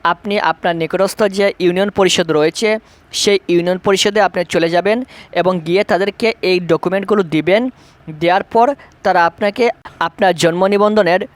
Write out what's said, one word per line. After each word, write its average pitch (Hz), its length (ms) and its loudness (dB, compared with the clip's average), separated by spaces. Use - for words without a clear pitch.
আপনি 202 240 -4
আপনার 170 300 -2
নিকটস্থ 185 380 -2
যে 202 80 2
ইউনিয়ন 185 260 0
পরিষদ 180 280 2
রয়েছে, 165 320 0
সেই 202 160 2
ইউনিয়ন 180 320 0
পরিষদে 202 420 0
আপনি 185 120 -4
চলে 165 220 0
যাবেন 196 220 0
এবং 180 140 0
গিয়ে 175 160 0
তাদেরকে 196 360 -2
এই 185 80 2
ডকুমেন্টগুলো 190 500 0
দিবেন। 175 260 2
দেওয়ার 180 220 2
পর 226 140 4
তারা 180 240 2
আপনাকে 208 360 -2
আপনার 190 240 0
জন্ম 170 180 0
নিবন্ধনের 202 480 2